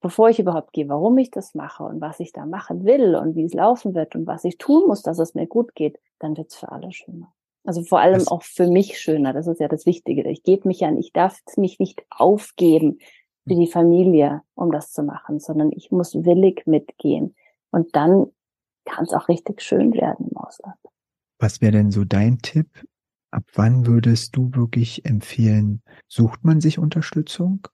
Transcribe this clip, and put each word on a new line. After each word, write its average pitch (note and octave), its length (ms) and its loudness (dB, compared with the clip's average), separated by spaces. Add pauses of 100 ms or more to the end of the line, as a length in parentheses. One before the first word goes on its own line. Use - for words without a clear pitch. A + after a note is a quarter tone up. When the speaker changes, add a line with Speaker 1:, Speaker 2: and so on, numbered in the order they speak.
Speaker 1:
bevor A3 280 2
ich A3+ 100 2
überhaupt F3 340 -4
gehe, D3+ 160 -6
warum F3+ 280 2
ich B3+ 140 0
das - 240 -14
mache - 280 -14
und D#3+ 180 -12
was D#3 180 -12
ich E3+ 120 -12
da - 140 -16
machen F3+ 400 -10
will A3 300 4
und D#3+ 200 -4
wie D#3+ 100 -2
es E3+ 80 -6
laufen G#3 420 0
wird D#3 200 -6
und E3 120 -6
was E3 160 -10
ich F3+ 140 -6
tun D4+ 300 2
muss, G#3 140 0
dass E3 180 -6
es E3 140 -2
mir E3 140 -8
gut A#3+ 260 -4
geht, D3+ 260 -6 (200)
dann D#3 180 -8
wird's - 180 -16
für - 160 -18
alle F3+ 200 -16
schöner. F3 400 -20 (340)
Also F3 180 -6
vor E3+ 160 2
allem F#3 200 6
Speaker 2:
Das F3+ 80 0
Speaker 1:
auch E3+ 160 -6
für - 240 -2
mich F#3 320 2
schöner. D3 340 -2
Das D#3 140 -6
ist E3+ 120 -4
ja D3+ 80 -2
das D3+ 180 -4
Wichtige. - 440 -2
Ich - 140 -8
gebe G3 240 2
mich F3+ 140 -2
ja, D#3+ 120 -2
ich - 200 -6
darf F#3 260 0 (180)
mich F#3+ 220 -2
nicht - 300 -6
aufgeben D#3+ 920 2 (480)
für F#3 80 0
Speaker 2:
Hm. E3+ 40 0
Speaker 1:
die E3+ 80 4
Familie, E3+ 760 4 (140)
um F3 160 -2
das D3+ 200 -6
zu - 120 -8
machen, D3 360 -8
sondern D3+ 320 -2
ich - 200 -10
muss F3+ 220 -2 (100)
willig F3+ 440 4
mitgehen. D3 680 -2 (360)
Und E3+ 240 -2
dann E3 320 4 (580)
kann's - 280 -8
auch E3 140 -4
richtig E3+ 340 -2
schön - 320 0
werden - 380 -4
im - 60 -12
Ausland. - 400 -20 (640)
Speaker 2:
Was - 220 -2
wäre A2 120 4
denn G#2 180 4
so G2+ 120 0
dein G#2 360 0
Tipp? - 280 -4 (640)
Ab - 120 -6 (100)
wann A#2 320 2
würdest A#2 500 2
du B2+ 180 -2
wirklich A#2 520 -2
empfehlen, G#2+ 760 0 (260)
sucht - 360 0
man D#3+ 180 4
sich D3+ 180 0
Unterstützung? E3+ 960 -4